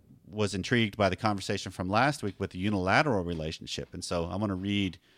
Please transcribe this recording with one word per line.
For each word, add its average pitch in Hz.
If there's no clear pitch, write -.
was 101
intrigued 110
by 98
the 92
conversation 101
from 92
last 131
week 101
with 95
the 90
unilateral 101
relationship. 80
And 87
so 87
I 87
wanna 104
read 98